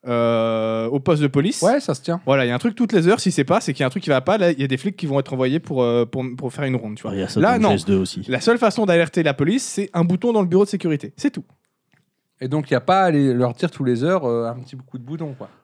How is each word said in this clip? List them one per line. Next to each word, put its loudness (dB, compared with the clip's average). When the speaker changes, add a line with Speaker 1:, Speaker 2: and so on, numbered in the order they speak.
Speaker 1:
euh, 0
au -2
poste 2
de 2
police. 0
Speaker 2:
Ouais, 4
ça -4
se -8
tient. -4
Speaker 1:
Voilà, 2
il 0
y 0
a 0
un -2
truc -2
toutes -2
les 2
heures, 4
si 0
c'est 0
pas, 2
c'est -6
qu'il -10
y 2
a 0
un 0
truc -8
qui -6
va 4
pas, 0
là, 4
il -4
y 0
a -2
des 0
flics -6
qui -6
vont 0
être -8
envoyés 0
pour, -2
euh, 2
pour, -6
pour -8
faire -6
une -2
ronde, -6
tu -16
vois. -8
Speaker 3:
Ah, -6
il -4
y -2
a -6
ça -2
Speaker 1:
Là, 4
Speaker 3:
dans 2
Speaker 1:
non. 4
Speaker 3:
G 4
S -6
deux 2
aussi. -4
Speaker 1:
La -2
seule 2
façon 2
d'alerter 2
la 2
police, 0
c'est -6
un 2
bouton 0
dans 4
le 2
bureau 4
de -2
sécurité. -4
C'est -2
tout. -12
Speaker 2:
Et -6
donc, -4
il 4
n'y 2
a 2
pas 2
à 4
aller 4
leur 2
dire -2
tous -6
les 0
heures, 0
euh, 0
un -6
petit -16
coup -18
de -12
bouton, -10
quoi. -16